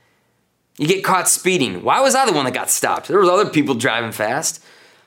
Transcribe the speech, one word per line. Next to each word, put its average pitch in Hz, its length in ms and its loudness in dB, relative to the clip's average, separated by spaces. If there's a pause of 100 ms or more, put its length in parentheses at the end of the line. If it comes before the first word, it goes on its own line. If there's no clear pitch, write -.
(760)
You 151 100 -2
get 190 160 0
caught 185 240 0
speeding. 131 560 0
"Why 160 160 2
was 262 160 4
I 262 100 2
the 220 60 2
one 143 140 0
that 127 80 -2
got 110 160 -6
stopped? 95 400 -2
There 180 100 2
was 185 80 4
other 185 220 2
people 135 260 0
driving 113 380 -2
fast." 120 500 -4 (440)